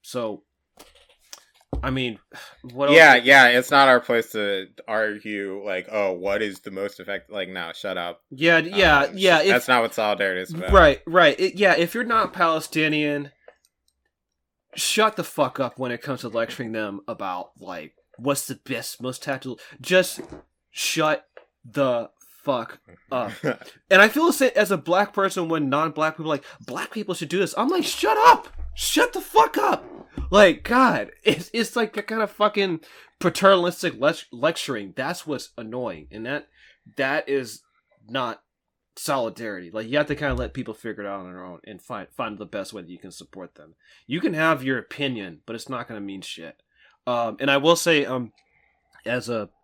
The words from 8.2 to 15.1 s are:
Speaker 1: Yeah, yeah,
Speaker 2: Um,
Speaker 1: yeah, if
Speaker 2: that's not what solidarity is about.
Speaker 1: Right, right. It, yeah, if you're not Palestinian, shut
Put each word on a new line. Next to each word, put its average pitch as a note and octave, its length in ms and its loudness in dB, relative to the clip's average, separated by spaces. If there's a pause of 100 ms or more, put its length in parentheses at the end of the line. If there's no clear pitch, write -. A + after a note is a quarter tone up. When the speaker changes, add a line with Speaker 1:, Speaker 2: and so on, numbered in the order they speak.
Speaker 1:
Yeah, E3 300 2
yeah, E3 460 4
Speaker 2:
Um, - 100 -6
Speaker 1:
yeah, F#3 260 4
if F#3 80 2
Speaker 2:
that's B2 200 2
not B2 120 4
what A2+ 140 -2
solidarity G2 480 -2
is B2 100 -12
about. F3 200 -2
Speaker 1:
Right, E3 340 8
right. E3 340 4
It, F#3 140 0
yeah, F#3 200 4
if E3+ 200 0
you're A#3 100 -4
not A3 300 0
Palestinian, D#3 960 -2 (1400)
shut G#3+ 420 0